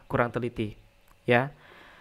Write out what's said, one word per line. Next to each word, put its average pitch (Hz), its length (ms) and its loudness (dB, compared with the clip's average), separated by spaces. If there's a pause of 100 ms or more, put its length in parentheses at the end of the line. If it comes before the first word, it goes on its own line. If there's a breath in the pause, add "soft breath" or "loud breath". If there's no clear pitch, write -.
kurang 123 240 -2
teliti, 117 480 -6 (480)
ya. 123 240 4 (500 soft breath)